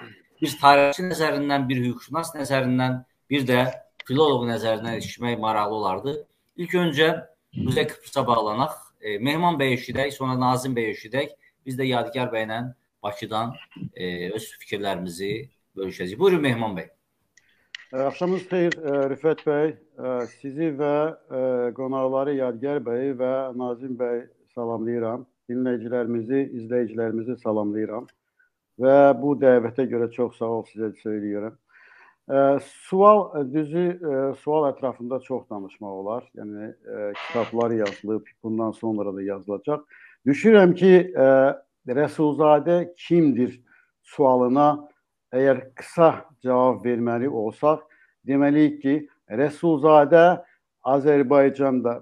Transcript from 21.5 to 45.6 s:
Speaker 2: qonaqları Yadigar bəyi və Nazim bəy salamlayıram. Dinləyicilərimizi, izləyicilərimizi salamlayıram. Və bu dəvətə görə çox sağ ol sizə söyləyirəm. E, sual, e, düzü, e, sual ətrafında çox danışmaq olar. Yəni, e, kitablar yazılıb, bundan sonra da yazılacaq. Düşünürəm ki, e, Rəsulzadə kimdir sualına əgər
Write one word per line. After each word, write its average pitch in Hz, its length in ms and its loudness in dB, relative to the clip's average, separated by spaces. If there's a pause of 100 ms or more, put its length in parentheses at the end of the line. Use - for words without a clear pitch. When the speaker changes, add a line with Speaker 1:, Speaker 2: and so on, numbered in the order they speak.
Speaker 2:
qonaqları 135 600 -2
Yadigar 131 480 -4
bəyi 123 320 -4
və 127 180 -2 (220)
Nazim 123 420 -8
bəy 120 280 -4 (280)
salamlayıram. 117 720 -4 (220)
Dinləyicilərimizi, 120 920 -2 (200)
izləyicilərimizi 113 840 -4
salamlayıram. 107 640 -4 (720)
Və 135 180 6 (200)
bu 139 240 -2
dəvətə 123 480 4
görə 117 240 -2
çox 120 240 -4
sağ 113 220 -6
ol 107 80 -10
sizə 107 320 -8
söyləyirəm. 104 560 -6 (720)
E, 139 120 2 (480)
sual, 202 340 6 (160)
e, 143 140 -2
düzü, 156 340 -2
e, 175 300 -4 (260)
sual 151 300 0
ətrafında 127 500 -6
çox 123 280 -8
danışmaq 98 500 -12
olar. 110 340 -8
Yəni, 104 380 -14
e, 107 420 -10
kitablar 117 560 -2
yazılıb, 104 560 -4 (160)
bundan 110 300 -6
sonra 101 420 -6
da 98 80 -10
yazılacaq. 98 640 -6 (400)
Düşünürəm 185 480 8
ki, 185 180 6 (220)
e, 135 140 6 (580)
Rəsulzadə 151 920 2 (180)
kimdir 127 640 2 (420)
sualına 139 840 2 (440)
əgər 131 280 2 (180)